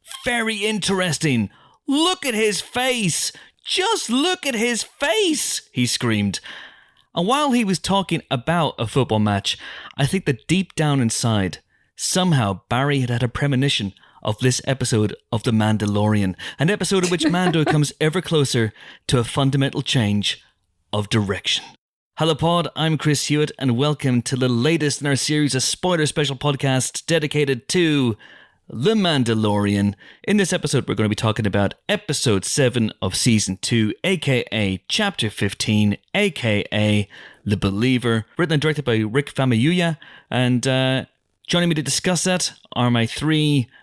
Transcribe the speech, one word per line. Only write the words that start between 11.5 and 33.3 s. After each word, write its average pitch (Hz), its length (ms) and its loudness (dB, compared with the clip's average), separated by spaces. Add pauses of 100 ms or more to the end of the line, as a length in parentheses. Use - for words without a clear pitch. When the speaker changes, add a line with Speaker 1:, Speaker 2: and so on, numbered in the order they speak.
Speaker 1:
somehow 135 720 0
Barry 135 320 0
had 120 80 -2
had 120 120 0
a 123 60 0
premonition 131 680 0 (300)
of 107 160 -2
this 127 260 2
episode 117 480 0 (160)
of 113 140 -4
The 123 80 0
Mandalorian, 107 840 2 (220)
an 151 120 0
episode 190 340 0
in 175 60 0
which 180 180 0
Mando 175 380 2
Speaker 2:
<laughs> 160 80 2
Speaker 1:
comes 151 260 2
ever 156 220 0
closer 127 500 0 (360)
to 127 120 2
a 117 60 0
fundamental 139 560 0
change 104 600 0 (520)
of 104 160 -4
direction. 101 560 -2 (520)
Hello, 160 160 2
Pod. 165 440 0
I'm 156 200 0
Chris 147 300 0
Hewitt, 147 320 2
and 123 160 0
welcome 135 460 0
to 127 160 -4
the 127 100 2
latest 143 540 0
in 143 60 -4
our 135 100 2
series 151 360 0
of 131 100 0
spoiler 175 420 0
special 143 320 -2
podcasts 135 680 -2
dedicated 147 600 0
to 147 480 2 (580)
The 160 200 0
Mandalorian. 107 1040 2 (280)
In 208 140 2
this 190 160 2
episode, 147 340 -2
we're 107 80 -2
gonna 107 140 0
be 104 60 -2
talking 110 300 0
about 98 280 0 (160)
episode 110 560 0
seven 110 560 0
of 95 140 -2
season 104 460 2